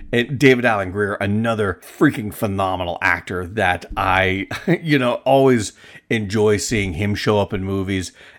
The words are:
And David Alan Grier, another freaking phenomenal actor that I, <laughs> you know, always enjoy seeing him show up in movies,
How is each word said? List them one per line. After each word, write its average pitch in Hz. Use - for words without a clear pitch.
And 120
David 127
Alan 98
Grier, 101
another 104
freaking 113
phenomenal 92
actor 90
that 90
I, 95
<laughs> 175
you 147
know, 123
always 131
enjoy 107
seeing 98
him 104
show 104
up 101
in 95
movies, 95